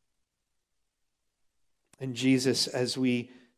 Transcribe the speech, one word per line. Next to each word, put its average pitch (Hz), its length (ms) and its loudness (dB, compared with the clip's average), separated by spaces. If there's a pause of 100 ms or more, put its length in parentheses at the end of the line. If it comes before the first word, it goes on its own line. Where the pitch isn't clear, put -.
(2000)
And 131 140 -6
Jesus, 127 520 2
as 127 320 -2
we 123 320 -2 (280)